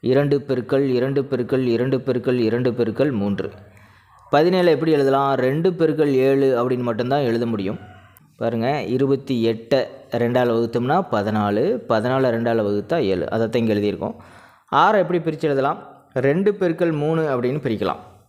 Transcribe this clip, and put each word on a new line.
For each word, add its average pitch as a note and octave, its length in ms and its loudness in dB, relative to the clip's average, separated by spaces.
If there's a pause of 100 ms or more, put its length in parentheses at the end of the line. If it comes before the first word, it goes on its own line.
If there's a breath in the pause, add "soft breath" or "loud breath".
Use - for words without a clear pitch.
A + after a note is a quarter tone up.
(120)
இரண்டு C#3+ 260 2 (100)
பெருக்கல் C3+ 380 0 (100)
இரண்டு C3+ 260 0 (100)
பெருக்கல் B2+ 360 -2 (800)
இரண்டு A#2+ 320 0
பெருக்கல் A#2+ 320 0 (100)
மூன்று. G2+ 280 -4 (840 soft breath)
பதினேழை F3 420 4
எப்படி D#3+ 220 2
எழுதலாம்? C#3 320 2 (160)
ரெண்டு D#3+ 260 0
பெருக்கல் D3+ 420 0 (160)
ஏழு C3+ 200 4 (100)
அப்படின்னு B2 300 0
மட்டும்தான் B2 400 0
எழுத A#2 160 0
முடியும். G#2 340 -4 (640 loud breath)
பாருங்க, A#2 420 -2 (120)
இருபத்தி C3+ 420 0 (140)
எட்டை A#2 300 0 (420)
ரெண்டால் A#2+ 320 2
வகுத்தோம்னா A#2+ 420 0 (160)
பதினாலு, G#2 500 0 (300)
பதினாலை B2 440 0
ரெண்டால் A#2 300 0
வகுத்தா G#2 320 -2 (140)
ஏழு. F2 160 -2
அதைத்தான் A2+ 340 0
இங்க A2 120 2
எழுதியிருக்கோம். G2+ 420 -2 (680 loud breath)
ஆறை G#3 220 4
எப்படி E3+ 220 -2
பிரித்து D#3 220 -2
எழுதலாம்? C#3 300 0 (480)
ரெண்டு F#3+ 320 2
பெருக்கல் E3+ 340 0 (100)
மூணு D#3+ 200 0 (120)
அப்படின்னு B2 320 -2
பிரிக்கலாம். G2+ 360 -2 (260)